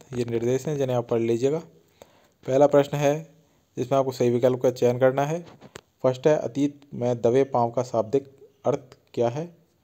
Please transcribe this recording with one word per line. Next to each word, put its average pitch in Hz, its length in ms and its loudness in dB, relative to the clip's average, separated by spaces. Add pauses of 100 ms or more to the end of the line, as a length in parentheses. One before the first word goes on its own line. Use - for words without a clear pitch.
(120)
ये 123 120 -4
निर्देश 117 420 -2
हैं 156 100 -4
जिन्हें 127 200 -2
आप 120 120 -2
पढ़ 117 120 0
लीजिएगा। 120 420 0 (840)
पहला 135 200 4
प्रश्न 143 300 4
है 147 380 -2 (420)
जिसमें 131 220 -2
आपको 131 140 0
सही 123 180 0
विकल्प 123 300 2
का 131 100 2
चयन 123 280 0
करना 131 240 2
है। 165 240 -6 (560)
फर्स्ट 127 240 0
है, 151 120 4
अतीत 139 420 -4 (140)
में 120 280 -4
दबे 127 220 4
पाँव 120 260 -2
का 123 120 -2
शाब्दिक 117 680 -4 (140)
अर्थ - 340 -4 (160)
क्या 120 140 0
है? 160 280 -8 (280)